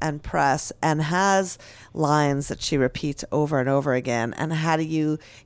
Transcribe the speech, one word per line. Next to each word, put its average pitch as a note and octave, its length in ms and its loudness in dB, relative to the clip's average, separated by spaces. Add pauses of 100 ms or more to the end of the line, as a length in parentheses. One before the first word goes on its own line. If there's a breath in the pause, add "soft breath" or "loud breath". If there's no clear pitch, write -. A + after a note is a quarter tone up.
and D3+ 220 -4
press D3 480 0 (100)
and D#3 200 2
has F#3 560 2 (360 loud breath)
lines D3 540 2
that - 140 -8
she - 160 0
repeats C#3 540 -2
over D3 280 0
and B2+ 80 0
over C#3 260 2
again. A#2+ 440 0
And D#3 160 -4
how D#3+ 240 0
do D#3+ 60 0
you D#3 360 0 (260 loud breath)